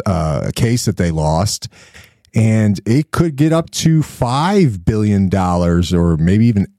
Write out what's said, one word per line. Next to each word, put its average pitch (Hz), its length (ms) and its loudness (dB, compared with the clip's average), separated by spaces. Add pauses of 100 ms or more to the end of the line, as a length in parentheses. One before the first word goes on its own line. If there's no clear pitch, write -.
uh, 78 420 -2
a - 60 -6
case 120 320 -2
that 95 140 -4
they 87 120 0
lost. 80 580 -2 (640)
And 110 500 2
it 135 260 0
could 160 260 -2
get 156 180 2
up 165 160 -2
to 160 320 0
five 139 840 0
billion 104 460 0
dollars 87 640 0
or 85 240 2
maybe 95 260 2
even 101 220 2 (120)